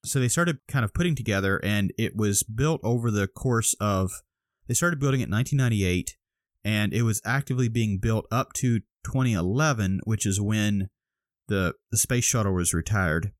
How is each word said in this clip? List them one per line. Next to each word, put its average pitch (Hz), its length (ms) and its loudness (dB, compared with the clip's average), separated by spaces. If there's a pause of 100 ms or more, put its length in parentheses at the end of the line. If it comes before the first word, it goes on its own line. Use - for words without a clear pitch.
So - 160 -2
they 127 80 2
started 170 400 0
kind 127 180 0
of 104 80 -6
putting 170 220 0
together, 98 480 0
and 101 340 0
it 110 180 -2
was 104 280 0
built 139 400 -2
over 117 260 0
the 104 180 0
course 117 520 0
of, 95 320 0 (560)
they - 80 -2
started 170 240 0
building 135 220 0
it - 40 -2
in - 60 -10
nineteen 113 260 0
ninety-eight, 101 580 0 (480)
and 208 300 0
it 107 80 0
was 113 240 0
actively 127 440 0
being 110 280 0
built 110 320 0
up 117 240 -2
to 117 280 0 (220)
twenty 127 300 0
eleven, 104 680 0
which 110 240 -2
is 95 120 0
when 104 500 0 (580)
the, 95 260 0 (180)
the 110 60 0
space 123 260 0
shuttle 101 300 0
was 90 200 0
retired. 85 680 0